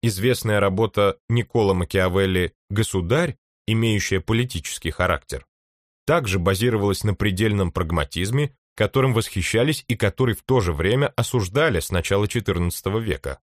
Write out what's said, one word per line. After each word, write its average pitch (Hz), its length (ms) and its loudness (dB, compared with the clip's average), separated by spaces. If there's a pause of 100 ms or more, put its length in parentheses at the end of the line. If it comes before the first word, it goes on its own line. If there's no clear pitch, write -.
Известная 110 560 0
работа 101 600 2 (100)
Никколо 113 460 2
Макиавелли 92 800 0 (160)
"Государь", 107 680 -2 (300)
имеющая 107 540 2
политический 113 720 -4
характер, - 560 -4 (600)
также 127 320 2
базировалась 101 680 0
на 104 100 0
предельном 101 580 0
прагматизме, 90 840 -2 (200)
которым 131 380 2
восхищались 113 760 0
и 117 100 -2
который 113 380 0
в - 80 -12
то 127 180 2
же 87 120 0
время 101 360 2
осуждали 117 720 0
с - 100 -8
начала 98 360 0
четырнадцатого 95 720 -2
века. 73 420 -6 (120)